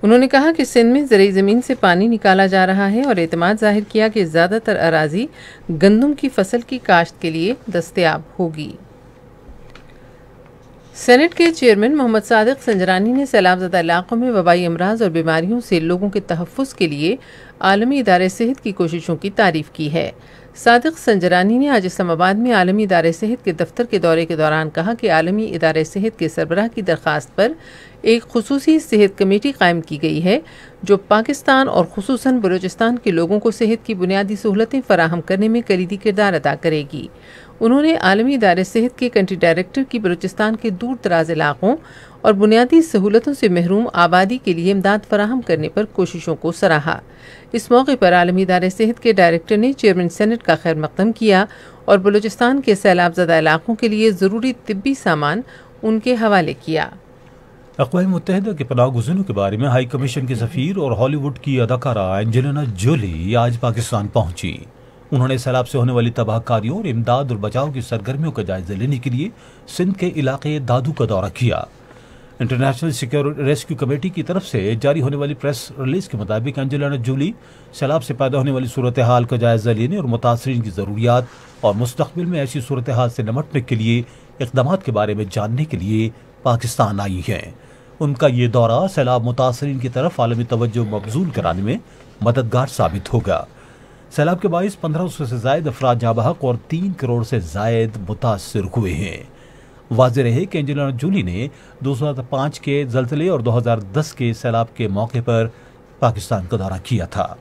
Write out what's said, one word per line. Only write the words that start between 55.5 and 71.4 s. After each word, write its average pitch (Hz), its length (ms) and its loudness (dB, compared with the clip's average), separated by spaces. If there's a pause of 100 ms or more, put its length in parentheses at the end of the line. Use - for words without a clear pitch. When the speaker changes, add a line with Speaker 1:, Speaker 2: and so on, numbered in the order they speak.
Speaker 1:
उनके 220 320 0
हवाले 208 400 2
किया। 156 360 -4 (880)
Speaker 2:
अक़वाम 180 300 0
मुत्तहिदा 190 440 -2
के 143 120 -6
पनाह 123 240 2
गुज़ीनों 135 340 -2
के 127 100 -6
बारे 101 240 -2
में 139 100 0
हाई 127 200 2
कमीशन 131 400 -4
के 127 80 -4
सफ़ीर 127 420 -4
और 139 180 -2
हॉलीवुड 135 440 -2
की 135 200 -2
अदाकारा 110 600 -2
एंजेलिना 127 440 0 (140)
जोली 98 580 -2
आज 120 240 2
पाकिस्तान 113 500 -2
पहुंची। 87 500 -4 (520)
उन्होंने 131 280 0
सैलाब 127 260 -2
से 139 120 -6
होने 123 160 2
वाली 120 180 2
तबाहकारियों 113 680 -2
और 220 100 -6
इमदाद 123 440 0
और 113 80 -4
बचाव 127 340 -4
की 127 80 -6
सरगर्मियों 127 500 -6
का 107 120 -6
जायजा 92 320 -6
लेने 127 240 -2
के 131 100 -6
लिए 147 220 -4 (380)
सिंध 185 280 -2
के 180 180 -4
इलाके 147 460 -4
दादू 123 300 0
का 123 140 -2
दौरा 98 260 -2
किया। - 360 -2 (760)